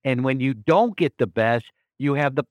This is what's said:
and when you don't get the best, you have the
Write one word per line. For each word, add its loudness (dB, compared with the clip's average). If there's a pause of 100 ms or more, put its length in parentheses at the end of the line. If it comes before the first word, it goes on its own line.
and -2
when -2
you -2
don't 0
get -2
the 0
best, 0 (320)
you -2
have -2
the -2